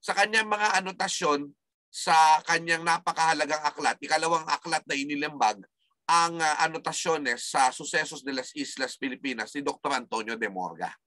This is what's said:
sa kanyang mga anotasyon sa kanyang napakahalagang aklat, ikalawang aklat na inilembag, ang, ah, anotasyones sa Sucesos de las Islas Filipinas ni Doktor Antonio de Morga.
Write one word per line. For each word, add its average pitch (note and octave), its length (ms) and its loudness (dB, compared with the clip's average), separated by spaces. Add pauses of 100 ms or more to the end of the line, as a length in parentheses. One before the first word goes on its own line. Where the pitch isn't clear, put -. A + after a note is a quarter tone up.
sa - 160 -4
kanyang G#3+ 320 2
mga G#3 320 2
anotasyon F3+ 680 -2 (420)
sa - 220 0 (320)
kanyang E3 400 0
napakahalagang D#3 760 2
aklat, C#3+ 400 0
ikalawang D#3+ 480 0
aklat D#3 380 -2
na D3+ 100 -2
inilembag, C#3+ 640 -2 (480)
ang, E3+ 320 2
ah, D#3 240 2
anotasyones D#3 880 -4
sa C3+ 160 4
Sucesos D3+ 560 -4
de C#3 80 -6
las B2+ 240 -6
Islas C3+ 400 -8
Filipinas B2+ 560 -6
ni D3 80 -8
Doktor C#3+ 320 -4
Antonio A2+ 480 -4
de A2 80 -2
Morga. F2 400 -8 (180)